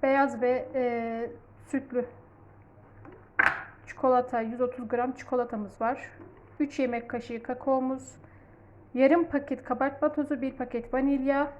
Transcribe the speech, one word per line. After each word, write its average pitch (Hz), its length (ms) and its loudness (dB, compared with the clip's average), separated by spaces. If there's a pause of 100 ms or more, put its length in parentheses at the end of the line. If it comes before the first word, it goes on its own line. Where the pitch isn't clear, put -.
beyaz 269 400 2
ve, 247 320 2
e, 233 560 -2 (360)
sütlü 254 380 -2 (1800)
çikolata, 254 540 2
yüz 226 200 -4
otuz 247 280 -2
gram 247 240 0
çikolatamız 240 680 -4
var. 233 300 -2 (500)
Üç 285 180 -2
yemek 240 320 -2
kaşığı 233 320 -6
kakaomuz, 262 760 -2 (760)
yarım 269 300 8
paket 277 400 -2
kabartma 277 480 0
tozu, 294 280 -2
bir 262 160 -4
paket 247 380 -6
vanilya 277 640 2